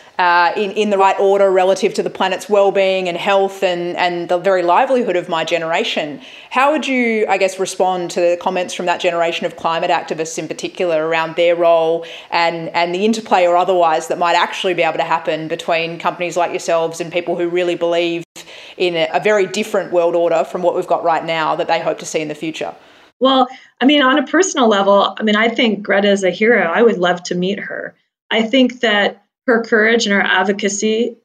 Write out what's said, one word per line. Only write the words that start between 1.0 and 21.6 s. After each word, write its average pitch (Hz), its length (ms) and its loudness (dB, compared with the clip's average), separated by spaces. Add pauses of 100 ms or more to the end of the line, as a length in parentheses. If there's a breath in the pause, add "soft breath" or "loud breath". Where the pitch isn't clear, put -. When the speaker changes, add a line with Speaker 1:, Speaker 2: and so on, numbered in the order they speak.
Speaker 1:
order 196 300 4
relative 185 460 2
to 208 80 -2
the 175 60 -2
planet's 185 380 -4
well-being 190 600 2
and 170 80 -6
health 196 460 0
and, 175 340 -2
and 175 320 -2
the 180 80 2
very 185 240 2
livelihood 208 540 2
of 170 120 -2
my 165 160 -2
generation. 165 800 -4 (300 loud breath)
How 277 220 2
would 277 140 -2
you, 233 400 0
I 196 120 0
guess, 190 180 0
respond 180 540 -2
to 185 100 -2
the 175 180 2
comments 185 360 -4
from 180 100 -6
that 175 140 0
generation 170 480 -2
of 160 80 -6
climate 170 340 -2
activists 160 480 -2
in 160 100 -8
particular 160 600 -4
around 160 300 -2
their 170 180 4
role 165 500 2 (240 loud breath)
and, 170 400 -2
and 175 240 -2
the 185 100 -2
interplay 220 440 2
or 175 100 4
otherwise 170 520 2
that - 100 -4
might 175 160 2
actually 180 400 0
be 165 80 0
able 160 140 0
to 165 60 -2
happen 160 440 -4
between 165 500 -4
companies 175 400 -4
like 170 140 0
yourselves 165 500 -2
and 165 100 -8
people 175 240 -4
who 175 140 -2
really 175 260 0
believe 170 480 -2 (540 loud breath)
in 180 180 0
a, 160 180 0
a 175 60 0
very 196 280 2
different 202 440 -4
world 170 240 2
order 170 280 2
from 185 180 -6
what 175 140 0
we've 175 100 -2
got 170 180 0
right 160 220 0
now 160 300 -2
that 160 120 -4